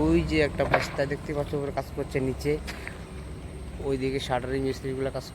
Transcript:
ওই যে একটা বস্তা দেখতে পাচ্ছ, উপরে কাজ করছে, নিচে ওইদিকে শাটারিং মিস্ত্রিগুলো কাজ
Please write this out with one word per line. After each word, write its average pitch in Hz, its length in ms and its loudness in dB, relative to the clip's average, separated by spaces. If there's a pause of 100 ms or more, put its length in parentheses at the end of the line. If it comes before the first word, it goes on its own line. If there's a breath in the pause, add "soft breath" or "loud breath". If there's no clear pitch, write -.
ওই 165 140 6 (120)
যে 156 80 4 (100)
একটা 143 160 0 (100)
বস্তা - 280 2 (100)
দেখতে 147 260 -4
পাচ্ছ, 143 220 -2
উপরে 139 200 -2
কাজ 135 160 -4
করছে, 143 220 -2 (100)
নিচে 131 240 0 (1400 loud breath)
ওইদিকে 135 400 2
শাটারিং 131 400 0
মিস্ত্রিগুলো 131 500 -2
কাজ 127 180 -6